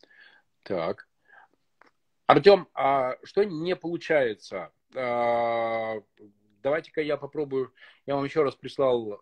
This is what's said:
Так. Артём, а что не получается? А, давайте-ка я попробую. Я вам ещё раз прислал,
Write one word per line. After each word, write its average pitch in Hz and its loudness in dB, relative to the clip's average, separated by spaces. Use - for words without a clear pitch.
Так. 90 -6
Артём, 156 6
а 135 0
что 202 -2
не 175 -4
получается? 131 -2
А, 117 -2
давайте-ка 156 -2
я 147 -2
попробую. 139 -6
Я 139 -2
вам 139 -2
ещё 151 0
раз 131 0
прислал, 120 -2